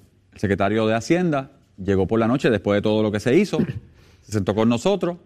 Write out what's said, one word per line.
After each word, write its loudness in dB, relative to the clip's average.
El -16
secretario 0
de 2
Hacienda -2
llegó 2
por 0
la 2
noche, 0
después 0
de -2
todo 0
lo 0
que -4
se 2
hizo, 0
se -16
sentó -2
con 2
nosotros -2